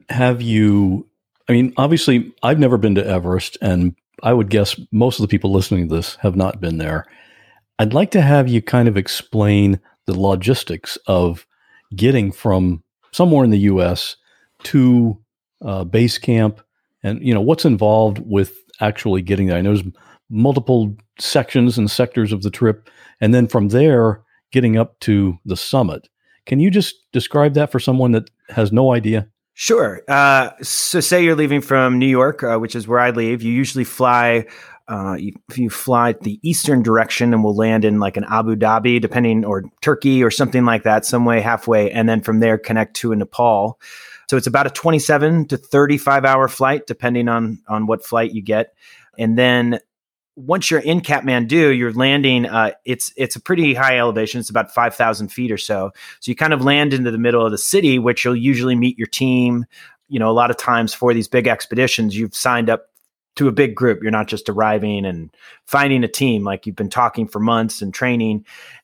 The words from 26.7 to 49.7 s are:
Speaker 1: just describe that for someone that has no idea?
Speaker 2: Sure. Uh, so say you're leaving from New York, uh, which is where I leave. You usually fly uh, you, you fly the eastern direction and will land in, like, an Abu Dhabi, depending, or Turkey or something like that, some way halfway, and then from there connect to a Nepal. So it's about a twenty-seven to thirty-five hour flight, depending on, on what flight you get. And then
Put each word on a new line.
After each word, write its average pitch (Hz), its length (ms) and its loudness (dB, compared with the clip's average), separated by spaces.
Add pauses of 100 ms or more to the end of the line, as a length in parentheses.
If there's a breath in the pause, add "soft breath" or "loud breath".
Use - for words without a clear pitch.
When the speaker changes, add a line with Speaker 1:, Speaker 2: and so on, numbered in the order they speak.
Speaker 1:
just 190 240 0 (160)
describe 147 440 0
that 147 180 0
for 123 80 0
someone 127 320 0
that 113 180 -2 (200)
has 107 200 0
no 127 220 4
idea? 110 360 -2 (260)
Speaker 2:
Sure. 160 540 -2
Uh, 139 420 4 (120)
so - 380 -4
say 180 240 2
you're 165 100 4
leaving 143 260 0
from 131 380 2
New 131 80 2
York, 135 360 2
uh, 113 160 0
which 113 180 -6
is 107 100 -8
where 120 140 2
I 123 100 2
leave. 117 320 -2
You 117 100 -2
usually 131 320 -2
fly 120 640 2 (400 loud breath)
uh, 95 320 -8
you, 98 140 -10 (220)
you 120 160 -2
fly 120 420 0
the 104 300 -8
eastern 151 400 0
direction 113 500 0
and 110 100 2
will 104 140 0
land 110 300 2
in, 107 140 0
like, 98 180 -4
an 104 100 -6
Abu 110 260 0
Dhabi, 113 460 2
depending, 113 440 0
or 98 200 -4 (160)
Turkey 139 420 2
or 113 80 4
something 127 360 0
like 113 160 2
that, 110 240 0
some 120 180 0
way 117 160 2
halfway, 110 500 0
and 113 160 0
then 113 140 0
from 110 200 0
there 110 180 2
connect 110 380 -4
to 117 160 -4
a 107 40 -2
Nepal. 107 640 -2 (480 loud breath)
So 135 80 0
it's 120 100 -2
about 139 200 0
a 135 40 -8
twenty-seven 156 800 0
to 135 80 -4
thirty-five 139 680 0
hour 135 220 2
flight, 139 380 -2
depending 120 420 -2
on, 113 380 -2
on 110 200 -4
what 110 180 -2
flight 113 280 -4
you 107 100 -8
get. 110 320 -4 (440 soft breath)
And 113 200 0
then 123 420 2 (560)